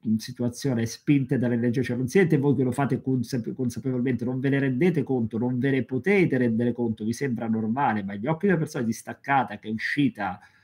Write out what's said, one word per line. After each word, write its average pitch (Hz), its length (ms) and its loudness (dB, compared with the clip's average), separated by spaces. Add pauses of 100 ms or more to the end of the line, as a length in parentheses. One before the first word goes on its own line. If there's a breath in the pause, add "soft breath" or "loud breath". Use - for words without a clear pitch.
mm, 110 100 2
situazione, 120 720 -2
spinte 139 520 0
dall'energia. 120 440 2
Cioè, 120 140 -2
non 131 100 -2
siete 160 320 4
voi 135 160 4
che 135 80 0
lo 127 80 2
fate 123 300 0
consap-, 123 520 -2
consapevolmente, 123 720 -2
non 131 160 -2
ve 135 100 0
ne 139 100 2
rendete 139 420 2
conto, 113 360 -2
non 123 200 0
ve 135 120 2
ne 131 140 2
potete 139 540 2
rendere 120 340 2
conto, 113 320 -2
vi 113 80 0
sembra 120 360 -4
normale, 110 560 0
ma 98 80 -6
agli 104 140 -6
occhi 165 200 0
di 196 60 4
una 165 80 2
persona 147 240 -4
distaccata 117 760 -2
che 110 100 -12
è 110 40 -4
uscita 110 680 -2 (260 soft breath)